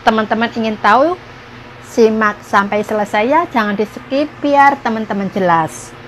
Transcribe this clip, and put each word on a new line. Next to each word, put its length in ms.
Teman-teman 480
ingin 320
tahu? 320
Simak 560
sampai 400
selesai 400
ya, 240
jangan 320
di-skip 480
biar 400
teman-teman 480
jelas. 640